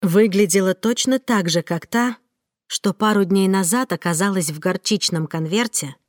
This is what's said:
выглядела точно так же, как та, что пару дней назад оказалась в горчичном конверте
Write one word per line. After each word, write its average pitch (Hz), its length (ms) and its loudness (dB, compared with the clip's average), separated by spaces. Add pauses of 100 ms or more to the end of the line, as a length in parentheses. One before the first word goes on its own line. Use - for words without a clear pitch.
выглядела 196 720 2
точно 247 460 0
так 202 300 0
же, 165 140 0
как 170 240 -6
та, 240 300 -2 (500)
что - 260 -4
пару 214 300 2
дней 190 240 2
назад 190 460 0
оказалась 175 580 -2
в 151 80 -8
горчичном 185 680 -2
конверте 160 680 -4 (140)